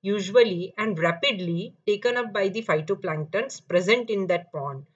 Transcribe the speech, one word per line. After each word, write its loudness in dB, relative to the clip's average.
usually 2
and -2
rapidly 0
taken 2
up -4
by 2
the -4
phytoplanktons -2
present 2
in 0
that -2
pond -8